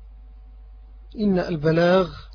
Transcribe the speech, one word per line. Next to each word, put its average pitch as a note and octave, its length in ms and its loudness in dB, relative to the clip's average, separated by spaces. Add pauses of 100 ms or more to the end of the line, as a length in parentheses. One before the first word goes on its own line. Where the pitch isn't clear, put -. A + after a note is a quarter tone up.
(1200)
إن G3+ 200 2
البلاغ E3+ 720 2 (240)